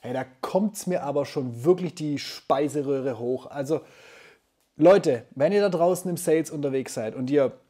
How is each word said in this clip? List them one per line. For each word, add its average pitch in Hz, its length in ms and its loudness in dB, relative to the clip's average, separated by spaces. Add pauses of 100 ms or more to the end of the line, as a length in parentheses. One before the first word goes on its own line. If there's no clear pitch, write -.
hey, 123 140 -10
da 131 100 -4 (160)
kommt's - 460 -2
mir 180 160 -2
aber 143 240 -2
schon 123 380 -8
wirklich 175 300 2
die 147 240 -4
Speiseröhre 135 1000 -2
hoch. 123 260 -4
Also, 143 380 -4 (920)
Leute, 156 580 6
wenn 151 180 2
ihr 202 80 4
da 202 80 2
draußen 175 420 0
im 170 60 -2
Sales 160 340 2
unterwegs 139 440 -4
seid 110 200 -6
und 127 140 -6
ihr 139 240 4 (180)